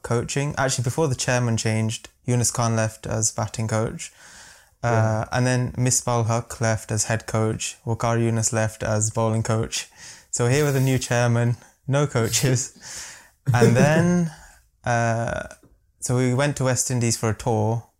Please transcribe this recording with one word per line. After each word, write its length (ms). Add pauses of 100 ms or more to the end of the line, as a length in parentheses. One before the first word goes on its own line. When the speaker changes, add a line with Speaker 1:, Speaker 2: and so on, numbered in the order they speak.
Speaker 1:
coaching. 540
Actually, 280
before 240
the 60
chairman 420
changed, 520 (160)
Yunus 240
Khan 280
left 280
as 260
batting 360
coach. 440 (680)
Uh, 60
Speaker 2:
Yeah. 460
Speaker 1:
and 120
then 280
Misbah 540
Haq 340
left 320
as 120
head 220
coach. 580
Waqar 320
Younis 360
left 300
as 280
bowling 320
coach. 440 (440)
So 160
here 160
with 140
a 20
new 180
chairman, 600 (300)
no 200
coaches. 760
Speaker 2:
<laughs> 340 (360)
Speaker 1:
And 240
then, 560 (540)
uh, 640 (540)
so 160
we 180
went 220
to 80
West 260
Indies 260
for 120
a 40
tour. 500 (160)